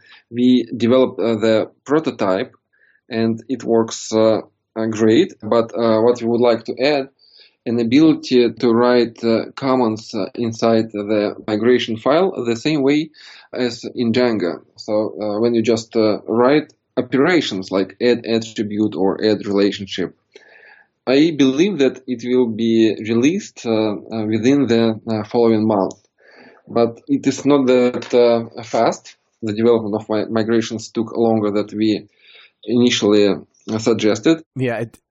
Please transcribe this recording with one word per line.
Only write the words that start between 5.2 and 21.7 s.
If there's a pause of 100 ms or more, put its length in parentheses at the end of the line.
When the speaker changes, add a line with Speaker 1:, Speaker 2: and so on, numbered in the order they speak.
Speaker 1:
But,
uh,
what
we
would
like
to
add, (580)
an
ability
to
write,
uh, (100)
comments,
uh,
inside
the (140)
migration
file (140)
the
same
way (420)
as (120)
in
Django. (120)
So,
uh,
when
you
just,
uh,
write (220)
operations
like
add
attribute
or
add
relationship, (920)
I
believe